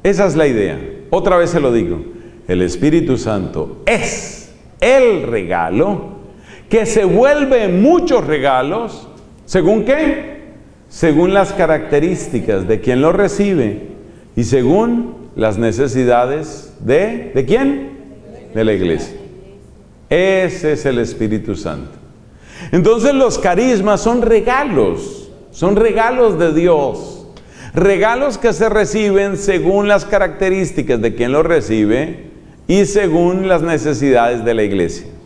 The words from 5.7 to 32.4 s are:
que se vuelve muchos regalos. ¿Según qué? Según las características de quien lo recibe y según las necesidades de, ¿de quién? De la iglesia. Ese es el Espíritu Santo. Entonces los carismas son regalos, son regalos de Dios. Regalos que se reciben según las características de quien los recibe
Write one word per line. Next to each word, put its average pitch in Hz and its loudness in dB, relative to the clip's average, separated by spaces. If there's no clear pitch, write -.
que 220 2
se 214 2
vuelve 254 2
muchos 254 2
regalos. 143 -2
¿Según 190 2
qué? 302 -2
Según 165 2
las 190 2
características 143 -2
de 107 0
quien 127 0
lo 160 4
recibe 185 0
y 117 0
según 208 0
las 107 0
necesidades 123 0
de, 190 0
¿de 131 0
quién? 269 0
De 110 0
la 107 2
iglesia. 90 -2
Ese 180 0
es - -6
el 127 0
Espíritu 107 -4
Santo. 71 -10
Entonces 220 2
los 262 2
carismas 196 2
son 233 0
regalos, 220 0
son 190 0
regalos 220 2
de 165 2
Dios. 156 0
Regalos 214 2
que 226 2
se 202 0
reciben 202 0
según 190 0
las 202 2
características 185 -2
de 110 0
quien 120 -2
los 156 2
recibe 123 0